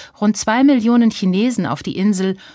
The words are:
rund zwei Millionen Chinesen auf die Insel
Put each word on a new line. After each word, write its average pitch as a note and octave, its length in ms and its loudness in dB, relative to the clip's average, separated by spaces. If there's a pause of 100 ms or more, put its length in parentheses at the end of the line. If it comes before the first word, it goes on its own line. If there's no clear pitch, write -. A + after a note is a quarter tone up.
(200)
rund G#3+ 160 0
zwei A#3 260 -2
Millionen A#3+ 480 4
Chinesen G3 560 -2
auf A#2+ 160 -6
die - 140 -8
Insel F#3+ 400 0 (180)